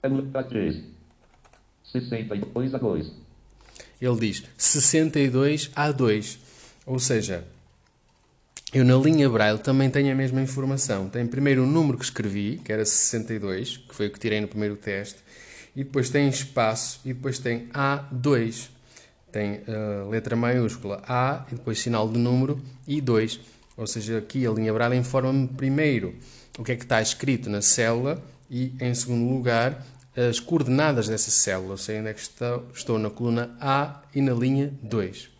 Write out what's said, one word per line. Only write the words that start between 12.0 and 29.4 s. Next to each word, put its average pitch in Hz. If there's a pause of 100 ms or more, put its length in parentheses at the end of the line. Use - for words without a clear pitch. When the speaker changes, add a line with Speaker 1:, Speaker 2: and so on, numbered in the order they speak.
Speaker 2:
escrevi, 104
que -
era 110
sessenta -
e 110
dois, 98
que -
foi 104
o -
que -
tirei 107
no 104
primeiro 104
teste, 101 (560)
e 135
depois 135
tem 143
espaço, -
e 131
depois 127
tem 117
A 139
dois. 123 (600)
Tem, 104
eh, 107
letra 113
maiúscula 117
A, 127
e -
depois 113
sinal 113
de 117
número, 127 (280)
e 147
dois. 113 (380)
Ou 113
seja, 113
aqui 123
a 113
linha 110
Braille 120
informa-me 131
primeiro 131 (420)
o 110
que 131
é 117
que 120
está 113
escrito 117
na 104
célula, 120 (300)
e 127
em 123
segundo 123
lugar, 123 (280)